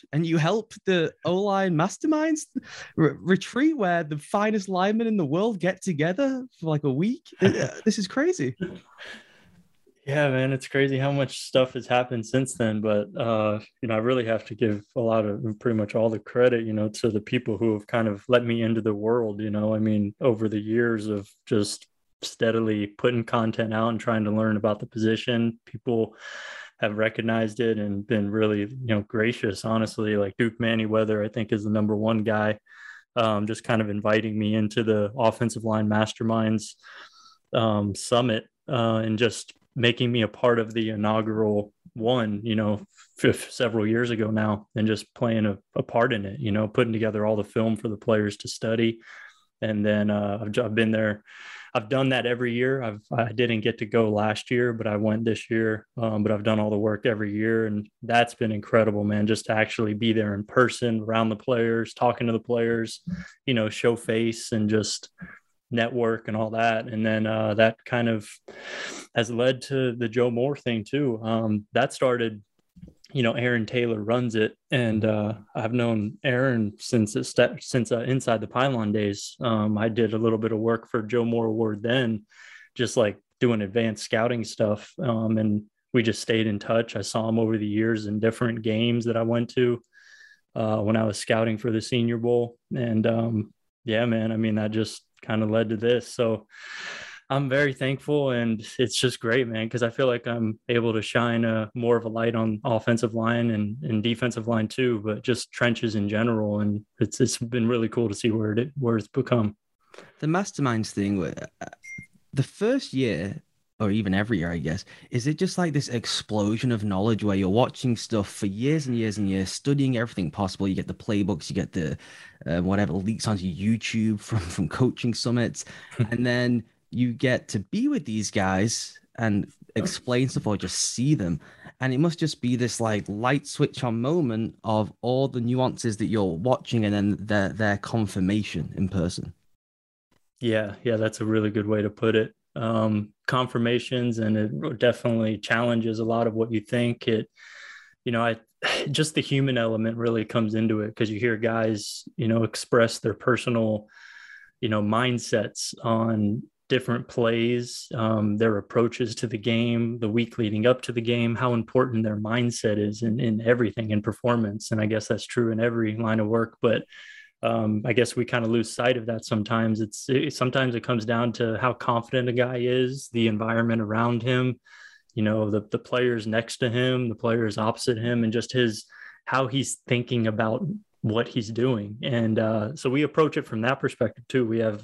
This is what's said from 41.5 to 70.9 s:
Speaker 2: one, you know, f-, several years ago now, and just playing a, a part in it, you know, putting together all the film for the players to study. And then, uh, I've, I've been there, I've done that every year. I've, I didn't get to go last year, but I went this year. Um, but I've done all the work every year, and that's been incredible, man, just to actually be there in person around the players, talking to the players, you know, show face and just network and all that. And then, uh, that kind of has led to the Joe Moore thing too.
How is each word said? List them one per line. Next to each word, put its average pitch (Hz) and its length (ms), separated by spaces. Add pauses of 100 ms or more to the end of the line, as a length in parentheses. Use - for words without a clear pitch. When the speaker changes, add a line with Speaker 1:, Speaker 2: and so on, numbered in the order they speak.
Speaker 2:
one, 113 500
you 113 120
know, 104 260 (420)
f-, - 260
several 113 380
years 117 220
ago 110 200
now, 107 460
and 107 120
just 107 260
playing 113 320
a, 101 120 (180)
a - 80
part 120 280
in 104 140
it, 98 140
you 113 120
know, 107 160
putting 117 240
together 107 340
all 107 120
the 101 60
film 113 340
for 113 100
the 107 80
players 107 420
to - 120
study. 113 500 (640)
And 107 240
then, 104 240
uh, 104 320
I've, 107 240
I've 104 100
been 110 160
there, 107 320 (500)
I've 113 140
done 131 220
that 123 160
every 120 280
year. 131 280
I've, 107 200 (140)
I 113 160
didn't 117 300
get 113 160
to 117 80
go 113 240
last 107 420
year, 120 220
but 110 140
I 107 100
went 107 260
this 113 260
year. 110 380 (100)
Um, 110 260
but 107 80
I've 104 120
done 110 160
all 107 120
the 107 60
work 107 280
every 107 260
year, 110 360
and 104 200 (140)
that's 117 320
been 110 180
incredible, 104 540
man, 104 220
just 107 180
to 117 80
actually 107 400
be 113 180
there 107 220
in 101 100
person 117 580
around 110 280
the 110 80
players, 117 560
talking 120 340
to 113 60
the 113 60
players, 117 640 (440)
you 131 80
know, 110 160
show 117 260
face 113 560
and 107 180
just 107 400 (600)
network 117 560
and 107 80
all 110 160
that. 113 360
And 110 180
then, 110 220
uh, 110 280
that 113 300
kind 120 240
of 110 180 (840)
has 117 160
led 123 340
to 131 320
the 120 140
Joe 120 220
Moore 127 240
thing 113 280
too. 131 380